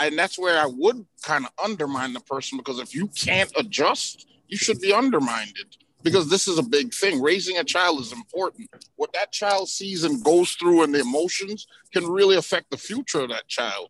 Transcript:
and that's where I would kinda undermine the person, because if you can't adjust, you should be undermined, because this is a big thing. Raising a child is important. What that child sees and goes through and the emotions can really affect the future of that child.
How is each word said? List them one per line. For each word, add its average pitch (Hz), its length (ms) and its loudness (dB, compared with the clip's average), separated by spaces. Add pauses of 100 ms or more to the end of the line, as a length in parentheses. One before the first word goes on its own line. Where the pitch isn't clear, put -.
and 151 180 0
that's 180 200 0
where 175 220 2
I 151 60 4
would 180 380 0 (200)
kinda 139 240 -2 (140)
undermine 143 500 -4
the 123 80 -10
person, 135 380 -8
because 127 200 -8
if 120 160 -12
you 180 140 -4
can't 180 480 0
adjust, 147 680 -2 (220)
you 196 80 -8
should 208 240 0
be 196 120 2
undermined, 135 600 2 (520)
because 165 260 4
this 196 160 2
is 175 120 0
a 160 40 2
big 127 320 0
thing. 180 260 0
Raising 180 380 0
a 165 60 -2
child 180 360 2
is 117 120 -10
important. 165 580 -8 (240)
What - 200 -6
that 196 180 -4
child 202 360 0
sees 190 360 -6
and 247 180 0
goes 175 300 4
through 170 320 6
and 143 100 0
the 143 60 4
emotions 175 680 -2 (260)
can 175 140 0
really 190 300 6
affect 170 340 -2
the 135 60 -8
future 214 440 -6
of 123 100 -4
that 113 180 -8
child. 101 420 -4